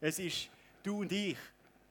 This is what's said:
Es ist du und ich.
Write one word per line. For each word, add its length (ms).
Es 180
ist 300
du 160
und 120
ich. 260